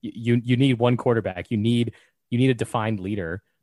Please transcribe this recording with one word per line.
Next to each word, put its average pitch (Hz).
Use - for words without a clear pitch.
Y-, 110
you, 120
you 123
need 127
one 123
quarterback. 98
You 117
need, 117
you 120
need 131
a 131
defined 110
leader 92